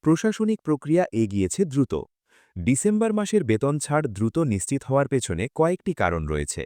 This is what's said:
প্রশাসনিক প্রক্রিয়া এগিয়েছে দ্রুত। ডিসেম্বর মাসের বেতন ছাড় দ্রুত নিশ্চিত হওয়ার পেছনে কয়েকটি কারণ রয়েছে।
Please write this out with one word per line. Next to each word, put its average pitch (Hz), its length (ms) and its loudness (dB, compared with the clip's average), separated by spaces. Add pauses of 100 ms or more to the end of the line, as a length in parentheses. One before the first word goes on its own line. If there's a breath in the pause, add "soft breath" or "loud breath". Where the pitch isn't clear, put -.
প্রশাসনিক 214 600 0
প্রক্রিয়া 151 400 0 (100)
এগিয়েছে 101 520 0
দ্রুত। 139 280 0 (640 soft breath)
ডিসেম্বর 208 580 2
মাসের 208 300 0
বেতন 127 360 2
ছাড় 147 280 0
দ্রুত 110 320 -2
নিশ্চিত 135 440 0
হওয়ার 139 240 0
পেছনে 104 360 -2 (120)
কয়েকটি 175 380 0
কারণ 85 340 0
রয়েছে। 76 380 -4